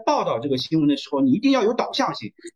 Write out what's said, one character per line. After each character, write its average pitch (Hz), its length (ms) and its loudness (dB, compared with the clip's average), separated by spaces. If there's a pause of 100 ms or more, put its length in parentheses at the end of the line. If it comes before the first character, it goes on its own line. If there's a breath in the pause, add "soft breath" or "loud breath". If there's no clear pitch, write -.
报 285 180 2
道 135 140 -2
这 135 100 -6
个 135 80 0
新 160 240 -2
闻 147 80 4
的 143 80 2
时 - 160 -14
候， 143 80 0
你 277 120 4
一 196 60 2
定 269 140 4
要 262 100 2
有 220 120 2
导 - 180 -4
向 160 220 -2
性。 107 180 -12 (240 loud breath)